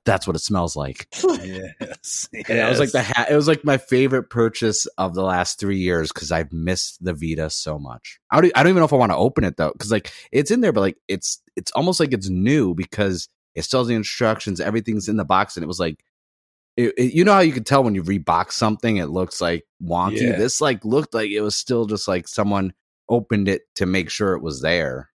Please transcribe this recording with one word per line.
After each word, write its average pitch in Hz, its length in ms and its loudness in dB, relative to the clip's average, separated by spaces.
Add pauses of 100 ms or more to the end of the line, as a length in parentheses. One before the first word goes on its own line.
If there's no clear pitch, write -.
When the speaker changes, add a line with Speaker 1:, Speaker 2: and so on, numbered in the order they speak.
Speaker 1:
That's 98 200 2
what 87 100 -2
it 80 40 -6
smells 90 360 -2
like. 69 320 -8 (320)
Speaker 2:
Yes. - 880 -12 (200)
Speaker 1:
And 113 100 0
it 113 80 2
was, 127 140 2
like, 143 120 0
the 127 100 2
Speaker 2:
Yes. - 20 -6
Speaker 1:
ha-, 120 260 0
it 151 60 4
was, 147 120 4
like, 156 160 2
my 139 140 4
favorite 131 520 0
purchase 113 560 0 (120)
of 90 160 -2
the 95 100 -2
last 90 360 0
three 98 180 0
years 87 340 0
'cause 82 200 -8
I've 82 200 -2
missed 85 520 -4
the 90 100 -2
Vita 78 360 -4
so 76 280 -6
much. 64 420 -16 (100)
I 113 60 0
don't, 165 100 8
e-, 170 100 4
I 135 80 8
don't 175 60 6
even 190 100 4
know 160 60 8
if 151 80 -2
I - 20 6
wanna 107 220 4
open 110 260 2
it, 87 140 -2
though, 80 200 0
'cause, 104 140 -4
like, 107 200 -2 (200)
it's 143 180 2
in 240 120 4
there, 196 100 4
but, 104 100 2
like, 98 160 0 (100)
it's, - 340 -6 (140)
it's - 160 -8
almost 175 280 0
like 147 140 2
it's 95 160 -4
new 98 440 2
because 92 540 -2 (280)
it 82 80 -4
still 131 160 0
has 120 80 0
the 120 60 0
instructions, 110 680 -2
everything's 104 480 -4
in 104 100 0
the 98 80 -2
box, 95 300 0
and 85 80 -8
it 76 40 -6
was, 87 120 -6
like, 82 240 -4 (760)
it, 117 200 0
it, 123 160 2
you 170 100 6
know 202 100 6
how 196 60 6
you 160 120 4
can 123 120 -4
tell 139 200 4
when 110 120 2
you 95 80 -2
rebox 85 500 0
something, 107 440 0
it 85 120 -2
looks, 90 300 -4
like, 85 260 -2 (160)
wonky? 90 400 0
Speaker 2:
Yeah. 117 140 2
Speaker 1:
This, 110 260 0
like, 131 220 0
looked 135 300 0
like 107 160 -2
it 104 120 -2
was 104 140 -2
still 117 300 0
just, 104 220 -4
like, 92 200 -2
someone 98 460 -2 (360)
opened 101 380 2
it 98 140 0 (140)
to 95 100 0
make 92 240 -2
sure 98 240 -2
it 82 80 -6
was 71 200 -8
there. 76 560 -2